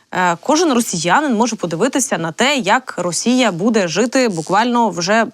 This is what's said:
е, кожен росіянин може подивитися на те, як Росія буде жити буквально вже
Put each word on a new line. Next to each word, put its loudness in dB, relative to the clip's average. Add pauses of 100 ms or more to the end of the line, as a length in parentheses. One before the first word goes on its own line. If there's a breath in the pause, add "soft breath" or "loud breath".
(100)
е, 0
кожен 2
росіянин 0
може 0
подивитися -2
на -4
те, 0
як 0
Росія 0
буде 0
жити 0
буквально 0
вже 0